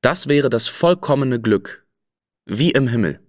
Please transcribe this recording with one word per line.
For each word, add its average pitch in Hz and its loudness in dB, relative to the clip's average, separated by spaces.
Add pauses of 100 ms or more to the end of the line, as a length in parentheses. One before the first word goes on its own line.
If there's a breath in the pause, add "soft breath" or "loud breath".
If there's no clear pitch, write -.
Das 143 -2
wäre 143 2
das 117 -2
vollkommene 143 0
Glück. 110 -2 (580)
Wie 135 0
im 135 2
Himmel. 107 -2